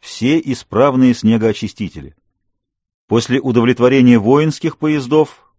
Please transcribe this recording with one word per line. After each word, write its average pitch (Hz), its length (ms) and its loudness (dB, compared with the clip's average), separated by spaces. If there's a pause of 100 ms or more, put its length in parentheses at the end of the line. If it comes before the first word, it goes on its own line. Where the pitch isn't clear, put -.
все 143 400 -2
исправные 127 720 0
снегоочистители. 107 1000 -4 (880)
После 120 320 -2
удовлетворения 123 800 2
воинских 143 600 0
поездов 151 800 -2